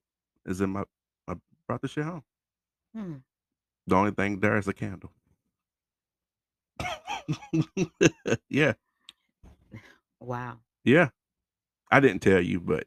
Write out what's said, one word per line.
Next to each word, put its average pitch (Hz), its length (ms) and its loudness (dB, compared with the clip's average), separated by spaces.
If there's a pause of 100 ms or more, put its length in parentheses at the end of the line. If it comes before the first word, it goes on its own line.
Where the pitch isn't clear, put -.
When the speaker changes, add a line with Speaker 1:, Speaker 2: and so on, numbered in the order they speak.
(460)
Speaker 1:
it's 92 140 -4
in 98 120 0
my, 98 120 -6 (440)
I 90 80 -8 (320)
brought 120 140 -6
the 139 60 -6
shit 151 180 -6
home. 165 180 -12 (720)
Speaker 2:
Hmm. 190 180 -10 (760)
Speaker 1:
The 95 80 2
only 98 160 4
thing 98 280 -4
there 107 180 2
is 98 100 -2
a 98 60 -2
candle. 92 380 -10 (1700)
<laughs> 622 1120 -6 (580)
Yeah. 120 240 -2 (1500)
Speaker 2:
Wow. 123 400 -10 (240)
Speaker 1:
Yeah. 143 260 6 (840)
I 135 80 8
didn't 113 220 4
tell 95 200 6
you, 92 180 0
but 82 280 -4